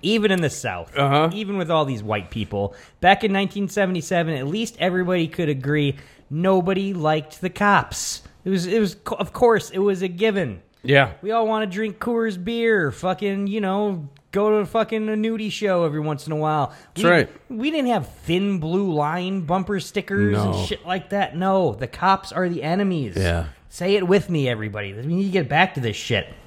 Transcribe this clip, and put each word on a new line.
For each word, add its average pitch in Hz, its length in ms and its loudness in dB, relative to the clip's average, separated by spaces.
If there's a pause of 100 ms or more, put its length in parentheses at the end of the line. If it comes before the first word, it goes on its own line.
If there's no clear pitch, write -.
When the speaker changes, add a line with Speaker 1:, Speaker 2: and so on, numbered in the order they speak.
Speaker 1:
Even 208 280 2
in 185 120 2
the 147 80 0
South, 90 460 -8
Speaker 2:
Uh-huh. 143 360 4
Speaker 1:
even 202 240 -6
with 175 140 -4
all 160 140 2
these 123 200 -4
white 104 260 -4
people, 101 440 -4 (260)
back 190 240 6
in 202 80 2
nineteen 196 360 -2
seventy-seven, 180 640 -2
at 131 120 -4
least 220 320 -4
everybody 180 480 0
could 160 220 -4
agree 143 480 0 (340)
nobody 190 640 2
liked 156 480 -2
the 185 100 -4
cops. - 720 0 (220)
It 185 60 -2
was, 180 160 0
it 190 120 2
was, 208 180 2
co-, - 200 -8
of - 160 -4
course, 233 380 4
it 185 80 -6
was 190 240 2
a 196 60 -2
given. 175 520 -2 (240)
Speaker 2:
Yeah. 131 280 6 (100)
Speaker 1:
We 202 100 -4
all 226 160 2
wanna 220 180 0
drink 202 320 -4
Coors 226 440 -2
beer, 220 500 2
fucking, 196 560 -2
you 214 120 -2
know, 190 480 0 (220)
go 208 300 4
to 202 60 0
fucking 220 420 0
a 214 40 -2
nudie 214 380 -2
show 185 340 2
every 151 160 0
once 147 260 -4
in 160 60 -4
a 151 40 -2
while. 151 360 0 (220)
Speaker 2:
That's 190 100 -4
Speaker 1:
We, 175 60 6
Speaker 2:
right. 165 180 6 (200)
Speaker 1:
we 254 220 -4
didn't 294 200 0
have 185 180 0
thin 185 520 -2
blue 180 320 0
line 180 500 -2
bumper 185 380 -2
stickers 202 560 0
Speaker 2:
No. 104 160 0
Speaker 1:
and 92 160 -2
shit - 180 -8
like 180 240 -4
that. 196 260 -2
No, 185 360 2
the 110 160 -6
cops 190 420 0
are 180 180 0
the 170 140 -4
enemies. 160 540 -2
Speaker 2:
Yeah. 85 300 0 (240)
Speaker 1:
Say 196 260 0
it 185 100 2
with 185 240 4
me, 147 180 0
everybody. 107 440 -4
We 107 100 -12 (140)
need 196 80 0
to 196 60 -2
get 175 180 0
back 165 260 2
to 143 60 -4
this 113 160 -2
shit. - 320 -2 (180)